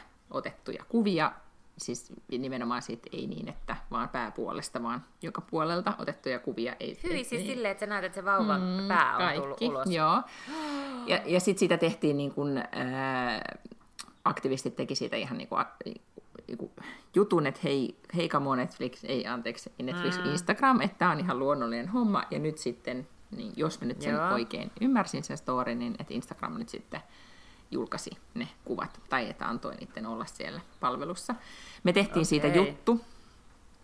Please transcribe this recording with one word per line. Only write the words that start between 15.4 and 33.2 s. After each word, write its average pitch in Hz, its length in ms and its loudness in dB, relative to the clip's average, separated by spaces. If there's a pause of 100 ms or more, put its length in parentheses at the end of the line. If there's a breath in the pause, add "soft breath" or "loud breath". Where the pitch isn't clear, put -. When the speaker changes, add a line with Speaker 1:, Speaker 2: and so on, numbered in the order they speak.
Speaker 1:
kun - 120 -2
a-, - 240 -4
niin - 720 -14
kun - 120 -8 (440 loud breath)
jutun, 180 320 6
että 135 180 -2
hei, 139 320 2 (200)
hei 170 120 2
kamo 139 260 2
Netflix, 127 500 -4
ei 131 220 -2
anteeksi, 117 460 -6 (100)
Netflix, 139 360 -2
Speaker 2:
Mm. - 140 0
Speaker 1:
Instagram, 180 480 4
että - 180 0
tää 180 120 8
on 151 100 2
ihan 151 180 2
luonnollinen 131 500 2
homma. 208 420 4
Ja 151 80 -2
nyt 151 200 -2
sitten, 127 500 -6 (280)
niin - 200 -8
jos 156 240 0
mä - 60 -4
nyt 123 160 -4
sen 117 120 0
Speaker 2:
Joo. 165 180 2
Speaker 1:
oikein - 380 -2 (100)
ymmärsin 220 440 2
sen 139 120 -6
storin, 123 420 -2
niin 120 200 -4
että - 160 -8
Instagram - 440 -6
nyt 233 100 -6
sitten - 320 -10 (680 loud breath)
julkaisi - 400 -4 (240)
ne - 140 -4 (160)
kuvat, - 440 -6
tai 123 220 0
että - 180 -6
antoi - 260 -6
niiden - 320 -10
olla 113 180 -6
siellä - 360 -10 (200)
palvelussa. 165 540 -2 (500 loud breath)
Me 180 80 6
tehtiin 185 340 4
siitä 147 220 6
Speaker 2:
Okei. 175 180 8
Speaker 1:
juttu, 226 340 2 (840 loud breath)